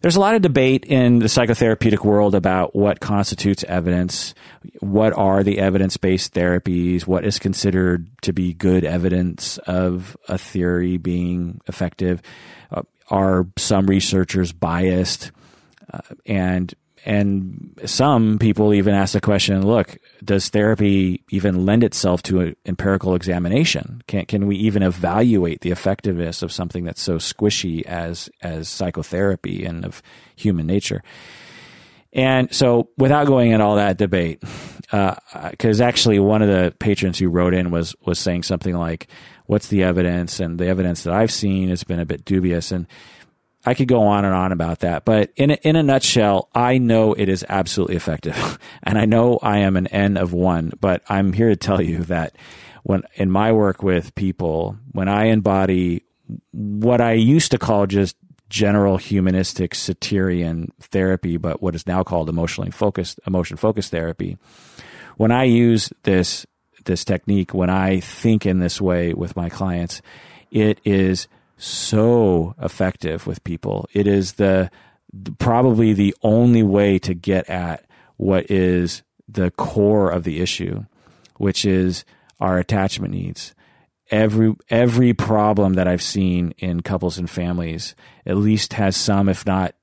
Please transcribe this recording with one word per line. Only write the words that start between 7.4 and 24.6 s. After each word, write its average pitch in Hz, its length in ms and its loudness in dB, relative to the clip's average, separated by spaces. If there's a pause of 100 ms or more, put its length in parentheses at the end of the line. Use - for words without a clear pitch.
to 98 100 -4
be 90 220 -2
good 90 320 2
evidence 90 760 -2
of 90 560 -4 (140)
a 92 80 -4
theory 90 600 -2
being 90 680 -4
effective? 90 540 -4 (500)
Uh, - 120 -8 (260)
are 95 380 2 (100)
some 95 300 0
researchers 95 640 0
biased? 90 800 -2 (600)
Uh, - 100 -14 (240)
and, 92 480 -2 (320)
and 101 800 -4
some 113 520 2
people 104 360 2
even 101 200 4
ask 98 200 0
the 101 80 0
question, 98 440 0
"Look, 107 320 0 (240)
does 98 280 -2
therapy 101 800 2
even 92 360 0
lend 113 200 4
itself 90 380 0
to 92 180 0
an 82 140 -4 (100)
empirical 95 500 0
examination? 92 920 -2
Can, 98 180 -4
can 101 200 -2
we 101 120 0
even 104 260 2